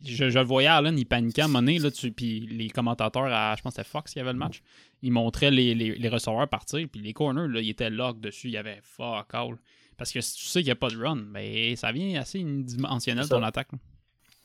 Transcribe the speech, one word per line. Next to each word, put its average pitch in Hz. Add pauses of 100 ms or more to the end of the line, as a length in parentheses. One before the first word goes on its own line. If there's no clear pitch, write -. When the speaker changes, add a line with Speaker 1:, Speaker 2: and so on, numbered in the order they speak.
Speaker 1:
je, 127
je 120
le 131
voyais, 131
Allen, 156
il 127
paniquait 120
à 151
un -
moment 135
donné, 151
là, 147
tu, 123
puis 113
les 113
commentateurs 120
à, 110
je -
pense 127
que -
c'était -
Fox -
qui 147
avait 127
le 123
match, 156 (400)
ils 127
montraient 117
les, 127
les, 113
les 117
receveurs 117
partir, 147
puis 107
les 107
corners, 147
là, 113
ils 110
étaient 113
lock 117
dessus, 110
il 117
y 110
avait 104
fuck 113
all. 120 (400)
Parce 117
que 127
si -
tu -
sais -
qu'il 160
y 127
a 120
pas 127
de 113
run, 147
ben, 107
ça 117
vient 170
assez -
unidimensionnel 131
Speaker 2:
C'est 147
ça. 131
Speaker 1:
ton 120
attaque, 110
là. 135 (640)